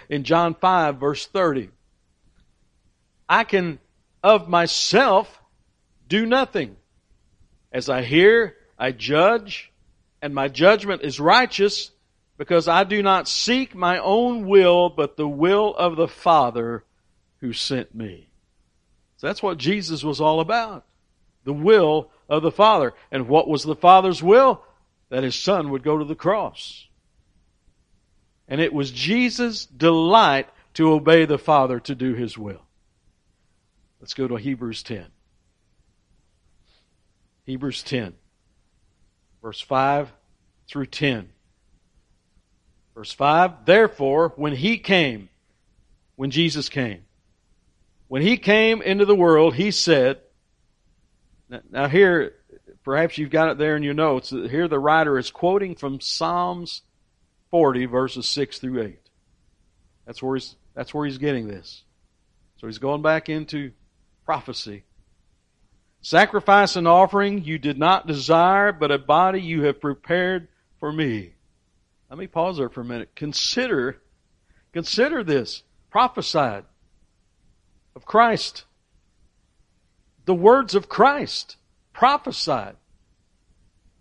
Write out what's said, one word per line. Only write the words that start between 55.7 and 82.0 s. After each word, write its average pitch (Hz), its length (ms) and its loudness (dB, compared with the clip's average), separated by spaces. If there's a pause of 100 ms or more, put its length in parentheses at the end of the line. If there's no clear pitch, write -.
from 135 260 -10
Psalms 175 840 -6 (680)
forty, 135 340 2
verses 123 440 -4
six 139 300 -6
through 127 240 -6
eight. - 280 -14 (920)
That's 120 180 -20
where 131 140 -4
he's, - 180 -12 (200)
that's 127 200 -12
where 151 100 -6
he's 135 140 -8
getting 131 300 -4
this. 95 340 -18 (760)
So 113 80 -18
he's 113 120 -14
going 147 240 -4
back 160 260 -2
into 151 440 -10 (520)
prophecy. 117 600 -10 (1160)
"Sacrifice 202 760 2
and 170 100 -2
offering 196 580 2
you 156 140 -8
did 139 180 -4
not 170 300 0
desire, 170 640 2
but 151 200 -2
a 139 60 0
body 185 440 0
you 165 220 -4
have 143 160 -2
prepared 175 680 -4 (300)
for 151 120 -8
me." 117 440 -6 (720)
Let 147 120 -18
me 190 80 -16
pause 165 300 -4
there 127 100 -4
for 123 140 -16
a - 20 -12
minute. 120 320 -12
Consider, 151 840 -4 (720)
consider 240 520 -2
this. 151 400 -4 (260)
Prophesied 165 720 -2 (1300)
of - 100 -20
Christ. - 580 0 (1600)
The 185 100 0
words 208 420 4
of 196 120 -6
Christ - 680 -2 (360)
prophesied 160 840 -2 (1200)